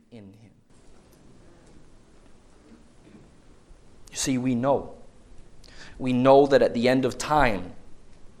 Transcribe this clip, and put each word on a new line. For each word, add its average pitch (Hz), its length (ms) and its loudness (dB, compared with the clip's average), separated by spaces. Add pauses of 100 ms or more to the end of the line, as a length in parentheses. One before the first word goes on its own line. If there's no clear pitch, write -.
(100)
in 101 240 -20
him. 107 160 -20 (3500)
You - 60 -16
see, 131 220 -4
we 123 160 -2
know. 120 400 -2 (1040)
We 127 140 -4
know 135 340 6
that 139 160 4
at 113 120 2
the 120 140 2
end 131 160 2
of 120 140 -4
time, 110 540 0 (680)